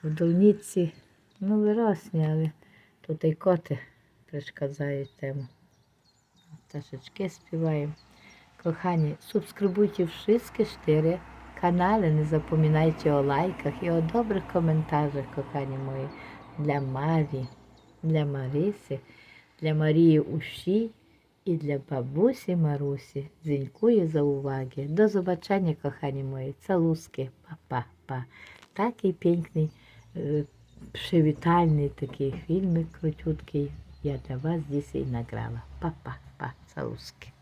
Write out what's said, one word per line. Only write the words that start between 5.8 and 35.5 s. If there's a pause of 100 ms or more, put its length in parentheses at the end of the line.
Пташечки
співають. (720)
Кохані,
субскрибуйте
wszystkie
cztery (420)
канали,
не
запоминайте
о
лайках
і
о
добрих
коментарях, (100)
кохані
мої, (500)
для
Марі, (560)
для
Мариси, (600)
для
Марії
Уші (540)
і
для (100)
бабусі
Марусі. (160)
Дзінькую
за
уваги.
До
побачення,
кохані
мої.
Цалуски. (180)
Па-па-па. (480)
Такий
пінкний, (460)
е, (480)
привітальний
такий (120)
фільмик (140)
крутюткий (320)
я
для
вас
здесь
і
награла. (160)